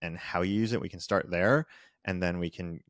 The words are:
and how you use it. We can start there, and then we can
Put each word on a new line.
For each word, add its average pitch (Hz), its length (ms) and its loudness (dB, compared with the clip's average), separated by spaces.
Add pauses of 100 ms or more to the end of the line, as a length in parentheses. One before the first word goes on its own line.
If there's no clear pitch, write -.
and 85 160 -8
how - 240 -2
you 98 120 2
use 110 180 2
it. 117 80 0
We - 80 -6
can 90 120 -14
start - 300 0
there, 110 360 4 (380)
and 90 180 -2
then 87 160 2
we 85 120 -2
can 85 400 -10